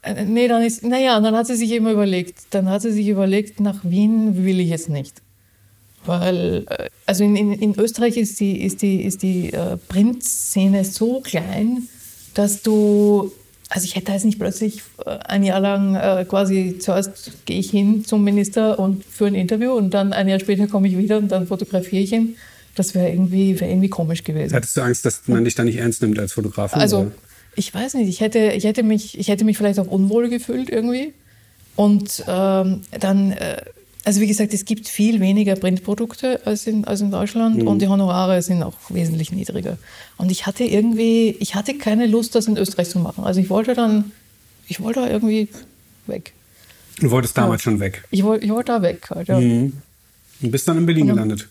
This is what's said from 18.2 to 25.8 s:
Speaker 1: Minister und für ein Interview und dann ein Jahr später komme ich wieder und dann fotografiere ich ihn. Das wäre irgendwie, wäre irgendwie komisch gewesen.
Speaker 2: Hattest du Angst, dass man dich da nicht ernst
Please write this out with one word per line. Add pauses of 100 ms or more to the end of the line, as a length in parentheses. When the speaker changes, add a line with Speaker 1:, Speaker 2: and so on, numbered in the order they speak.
Speaker 1:
Minister
und
für
ein
Interview
und
dann
ein
Jahr
später
komme
ich
wieder
und
dann
fotografiere
ich
ihn. (400)
Das
wäre
irgendwie,
wäre
irgendwie
komisch
gewesen.
Speaker 2:
Hattest
du
Angst,
dass
man
dich
da
nicht
ernst